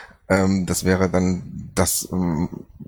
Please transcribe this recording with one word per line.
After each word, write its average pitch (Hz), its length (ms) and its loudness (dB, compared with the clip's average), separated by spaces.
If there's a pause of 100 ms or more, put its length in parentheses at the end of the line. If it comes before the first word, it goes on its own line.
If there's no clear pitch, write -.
(280)
Ähm, 95 380 2
das 85 180 -2
wäre 92 240 2
dann 90 680 -2
das, - 360 0
ähm, 87 560 -2 (220)